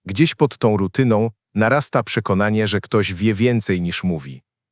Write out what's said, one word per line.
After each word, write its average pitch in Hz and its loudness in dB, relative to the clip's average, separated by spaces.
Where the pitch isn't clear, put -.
gdzieś 95 0
pod - 0
tą 107 2
rutyną 110 2
narasta 117 0
przekonanie, 107 0
że 98 -2
ktoś 98 -2
wie 104 0
więcej 104 0
niż 87 -4
mówi. 69 -4